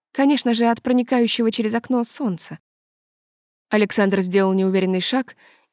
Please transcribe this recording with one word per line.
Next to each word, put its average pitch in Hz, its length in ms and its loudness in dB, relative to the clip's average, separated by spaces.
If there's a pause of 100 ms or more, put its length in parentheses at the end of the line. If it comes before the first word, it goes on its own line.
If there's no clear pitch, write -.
(120)
Конечно 269 420 2
же, 233 120 2
от 233 160 0
проникающего 240 680 0
через 214 240 -2
окно 233 300 -2
солнца. 190 560 -6 (1080)
Александр 202 500 2
сделал 190 320 0
неуверенный 190 480 0
шаг, 254 380 -4 (360)